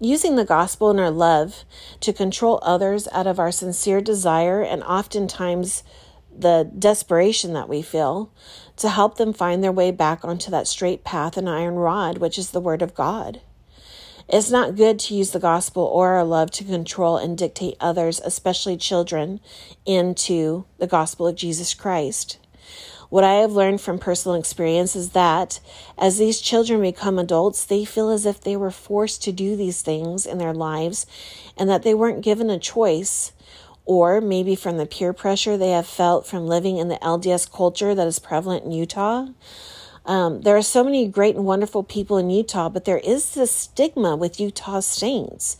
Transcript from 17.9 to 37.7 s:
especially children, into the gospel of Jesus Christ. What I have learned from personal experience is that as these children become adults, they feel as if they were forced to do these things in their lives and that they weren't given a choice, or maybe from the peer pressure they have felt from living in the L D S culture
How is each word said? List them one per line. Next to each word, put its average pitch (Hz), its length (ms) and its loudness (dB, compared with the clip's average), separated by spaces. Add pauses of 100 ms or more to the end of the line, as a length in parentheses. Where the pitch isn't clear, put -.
especially 180 540 -4
children, 175 600 -2 (440)
into 180 800 0 (140)
the 180 80 -2
gospel 170 400 0
of 175 100 0
Jesus 170 380 -4
Christ. 156 640 -4 (720)
What 196 140 6
I 196 100 6
have 214 180 4
learned 196 300 2
from 185 160 -4
personal 175 400 -2
experience 170 580 -2
is 180 140 -6
that 175 500 2 (380)
as 190 180 4
these 220 240 2
children 226 400 2
become 190 380 0
adults, 180 440 2
they 208 220 0
feel 220 240 -2
as 214 160 0
if 202 160 -2
they 202 160 -4
were 196 140 -2
forced 208 540 -4
to 196 80 -4
do 196 220 -2
these 190 280 -4
things 165 420 -4
in 180 140 -6
their 165 160 -2
lives 160 500 -4 (540)
and 190 100 0
that 196 140 2
they 226 100 2
weren't 220 320 0
given 220 240 2
a 185 100 0
choice, 190 760 0 (520)
or 180 360 6
maybe 190 340 0
from 175 240 -4
the 151 80 -2
peer 180 260 -4
pressure 202 440 -2
they 185 140 2
have 175 160 0
felt 175 380 2
from 175 220 -6
living 175 300 0
in 170 100 -2
the 170 160 -4
L 165 160 0
D 185 140 0
S 175 140 0
culture 196 500 0